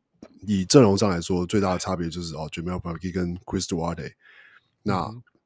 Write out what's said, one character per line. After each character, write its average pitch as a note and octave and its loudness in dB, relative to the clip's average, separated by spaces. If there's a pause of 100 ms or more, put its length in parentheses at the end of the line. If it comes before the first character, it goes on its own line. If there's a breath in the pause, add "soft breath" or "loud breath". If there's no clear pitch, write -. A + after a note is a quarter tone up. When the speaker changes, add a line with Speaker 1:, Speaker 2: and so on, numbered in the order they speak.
(480)
Speaker 1:
以 G2 2
阵 C3+ 8
容 G2 6
上 G2+ 2
来 F2 0
说， F2+ 0
最 F#2+ 0
大 G2 0
的 F2 -2
差 F#2+ -4
别 E2+ -4
就 E2+ -8
是， E2 -10
哦， D#2 -8
Jamal F2+ -6
Parker E2+ -8
跟 F2 -2
Chris - -4
Duarte。 E2+ -4 (680 soft breath)
那 F#2 0
Speaker 2:
嗯 G#2+ -10
哼。 B2 -18 (220)